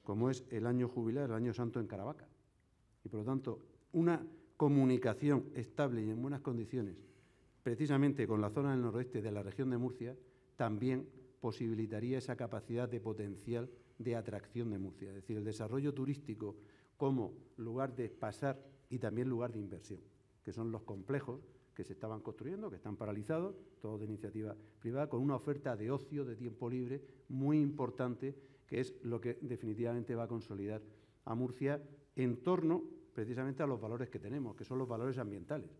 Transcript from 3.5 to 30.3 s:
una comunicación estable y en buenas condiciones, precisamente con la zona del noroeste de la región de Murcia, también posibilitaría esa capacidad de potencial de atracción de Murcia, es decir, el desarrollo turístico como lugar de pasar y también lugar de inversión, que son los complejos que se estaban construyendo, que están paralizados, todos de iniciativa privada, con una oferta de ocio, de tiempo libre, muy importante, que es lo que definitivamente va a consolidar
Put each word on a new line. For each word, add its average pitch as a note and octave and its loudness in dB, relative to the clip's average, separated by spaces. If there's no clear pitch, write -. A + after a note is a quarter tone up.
una E3+ 6
comunicación C3+ 6
estable B2 0
y G#2+ 2
en A2 0
buenas C#3 -2
condiciones, A2+ -2
precisamente C#3 4
con G#2+ 4
la G#2 4
zona C#3 2
del C3 4
noroeste A#2 0
de G#2+ 0
la G#2 0
región C3 0
de B2 2
Murcia, B2+ -2
también B2 2
posibilitaría A2+ 0
esa B2 -4
capacidad A#2 -2
de A#2 -2
potencial A2 -2
de A#2 0
atracción A2+ -4
de G2 -2
Murcia, G2 -8
es G2 -12
decir, G#2 -6
el G#2+ -2
desarrollo A2+ -2
turístico B2 -4
como C3+ 2
lugar A#2+ -2
de A#2 -2
pasar C#3 -2
y B2 -4
también A2+ 0
lugar A#2+ 0
de A2+ -6
inversión, F#2+ -8
que G2 -4
son A2+ -2
los A2+ -4
complejos B2 -4
que G2+ -6
se - -12
estaban A2 -6
construyendo, D#3+ -8
que F#2 -10
están G#2 -8
paralizados, A2+ -2
todos G#2+ -6
de G#2+ -6
iniciativa G#2+ -6
privada, C3+ 0
con B2 0
una C#3 4
oferta C#3 -2
de G#2+ -2
ocio, C#3+ -2
de A#2 -6
tiempo A#2 -4
libre, B2+ -2
muy C#3 4
importante, C3+ 2
que - 0
es B2+ -2
lo A#2 0
que A#2+ -2
definitivamente A#2 -2
va A#2 0
a A2+ -4
consolidar G#2+ -4